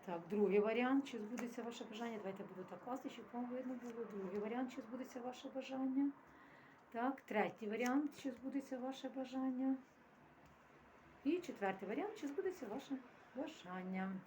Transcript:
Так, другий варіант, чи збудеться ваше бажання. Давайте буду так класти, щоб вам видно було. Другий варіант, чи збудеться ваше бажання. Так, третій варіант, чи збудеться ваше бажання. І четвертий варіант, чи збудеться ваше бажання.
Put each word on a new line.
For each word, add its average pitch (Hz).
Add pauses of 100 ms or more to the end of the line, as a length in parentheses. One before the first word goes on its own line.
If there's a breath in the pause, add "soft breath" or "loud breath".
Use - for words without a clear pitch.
Так, 170 (100)
другий 202
варіант, 247
чи 240
збудеться 240
ваше 233
бажання. 226
Давайте 196
буду 185
так 180
класти, 262
щоб 220
вам 240
видно 254
було. 233
Другий 196
варіант, 240
чи 277
збудеться 247
ваше 247
бажання. 262 (840 loud breath)
Так, 262
третій 208
варіант, 247 (120)
чи 269
збудеться 262
ваше 262
бажання. 262 (1500)
І 330
четвертий 196
варіант, 330
чи 294
збудеться 349
ваше 262 (400)
бажання. 185 (140)